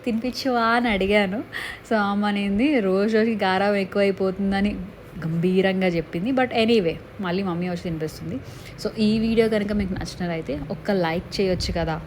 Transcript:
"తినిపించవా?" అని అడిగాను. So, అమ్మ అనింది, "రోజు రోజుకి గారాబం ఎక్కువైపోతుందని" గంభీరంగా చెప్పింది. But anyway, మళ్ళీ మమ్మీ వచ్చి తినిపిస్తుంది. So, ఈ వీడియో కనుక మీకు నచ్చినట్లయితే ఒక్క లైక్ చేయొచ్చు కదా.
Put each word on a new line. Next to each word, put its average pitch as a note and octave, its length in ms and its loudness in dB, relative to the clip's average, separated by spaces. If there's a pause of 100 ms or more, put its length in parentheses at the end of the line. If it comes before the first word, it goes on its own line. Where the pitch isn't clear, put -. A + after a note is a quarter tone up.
"తినిపించవా?" A#3+ 580 0
అని A#3 260 2
అడిగాను. G3+ 560 2 (460)
So, A3+ 60 4
అమ్మ G3+ 300 2
అనింది, G#3 540 2
"రోజు G3 360 2
రోజుకి A3+ 200 2
గారాబం G3 380 2
ఎక్కువైపోతుందని" G3 1000 0 (500)
గంభీరంగా F#3 600 2
చెప్పింది. E3+ 460 -2
But B3+ 180 2
anyway, A3 440 4 (260)
మళ్ళీ F#3 220 -2
మమ్మీ F3+ 260 -2
వచ్చి F3 140 -6
తినిపిస్తుంది. E3 580 -6 (420)
So, - 160 -4
ఈ G#3+ 200 4
వీడియో A3+ 300 4
కనుక G#3 240 0
మీకు G3 200 -2
నచ్చినట్లయితే F3 680 -6 (100)
ఒక్క - 200 -4
లైక్ F3 500 0
చేయొచ్చు F#3 360 0
కదా. E3 300 -2